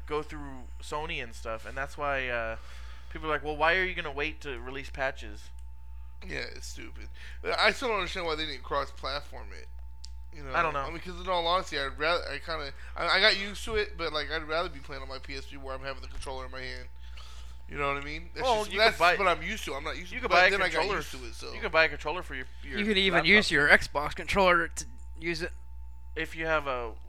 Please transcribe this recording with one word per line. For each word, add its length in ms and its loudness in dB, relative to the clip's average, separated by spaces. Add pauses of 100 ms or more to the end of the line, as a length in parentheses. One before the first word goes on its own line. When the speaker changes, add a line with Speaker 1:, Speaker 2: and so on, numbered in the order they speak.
Speaker 1:
go 160 -2
through 400 -8 (180)
Sony 400 -4
and 140 -8
stuff, 320 -4
and 100 -8
that's 200 -4
why, 320 0
uh, 260 0 (560)
people 160 -6
are 40 2
like, 120 0
"Well, 140 -2
why 180 6
are 80 4
you 100 -2
gonna 180 -4
wait 300 -2
to 180 -6
release 300 -8
patches?" 600 -4 (800)
Speaker 2:
Yeah, 180 -6 (100)
it's 120 -10
stupid. 420 -10 (320)
But 180 0
I 120 6
still 180 0
don't 80 2
understand 280 -2
why 100 0
they 100 -2
didn't 180 -8
cross-platform 880 -4
it. 160 -12 (680)
You 80 -10
know? 120 -4
Speaker 1:
I 80 4
don't 100 2
know. 60 0
Speaker 2:
I 100 -2
mean, 100 -6
'cause 200 -8
in 100 -6
all 160 2
honesty, 320 2
I'd 220 -2
rather, 300 2
I 100 -6
kinda, 320 -6 (240)
I, 220 4
I 20 6
got 180 8
used 280 -4
to 100 -2
it, 220 0
but, 160 -2
like, 180 -2
I'd 160 -2
rather 220 0
be 100 -10
playing 240 -10
on 60 -10
my 100 -8
P 160 -8
S 100 -8
three 140 -12
where 160 -8
I'm 80 -8
having 180 -6
the 60 -8
controller 380 -6
in 60 -10
my 100 -10
hand. 260 -8 (840)
You 80 -8
know 160 0
what 100 -2
I 20 -8
mean? 300 -6
That's 80 -4
Speaker 1:
Well, 160 6
Speaker 2:
just, 140 -2
Speaker 1:
you 40 0
Speaker 2:
that's 200 6
Speaker 1:
could 20 0
buy, 160 8
Speaker 2:
what 120 4
I'm 140 4
used 240 -4
to. 80 -4
I'm 120 -6
not 120 -4
used 140 -10
Speaker 1:
you 60 -6
Speaker 2:
to 60 -6
Speaker 1:
could 80 0
Speaker 2:
but 40 8
Speaker 1:
buy 120 10
a 40 8
Speaker 2:
then 100 4
I 60 4
got 140 2
Speaker 1:
controller. 160 2
Speaker 2:
used 140 -4
to 120 -8
it, 100 -8
so. 200 -8
Speaker 1:
You 80 -8
could 100 -2
buy 140 8
a 40 4
controller 320 -4
for 140 -6
your, 100 -6 (160)
your 180 -6
Speaker 3:
You 60 2
can 120 6
even 220 6
Speaker 1:
laptop. 80 4
Speaker 3:
use 240 8
your 180 6
Xbox 460 6
controller 520 6
to 180 -6 (340)
use 220 -2
it. 100 -4 (640)
Speaker 1:
If 200 -4
you 100 -4
have 220 2
a 240 -2 (180)